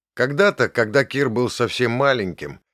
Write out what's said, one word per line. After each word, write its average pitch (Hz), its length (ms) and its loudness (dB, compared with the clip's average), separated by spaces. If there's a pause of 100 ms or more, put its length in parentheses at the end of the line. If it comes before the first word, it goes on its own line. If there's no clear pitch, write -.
(160)
Когда-то, 143 520 2
когда 117 380 0
Кир 139 240 -2
был 117 200 0
совсем 120 420 -2
маленьким, 110 680 -2 (140)